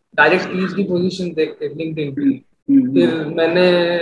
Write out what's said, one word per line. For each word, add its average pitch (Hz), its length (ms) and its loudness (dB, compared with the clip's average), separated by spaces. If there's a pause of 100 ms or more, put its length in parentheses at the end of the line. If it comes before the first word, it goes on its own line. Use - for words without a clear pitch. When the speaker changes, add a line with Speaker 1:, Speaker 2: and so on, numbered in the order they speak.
(160)
Speaker 1:
डायरेक्ट 160 300 2
पीएचडी 185 380 -4
पोजीशन 180 500 -4
देख 156 300 -2
के 147 60 -6
LinkedIn 151 460 -8
पे। 147 60 -6
Speaker 2:
हम्म, 139 120 2
हम्म, - 480 0
हम्म। 127 120 -2
Speaker 1:
फिर 165 320 2
मैंने 175 760 2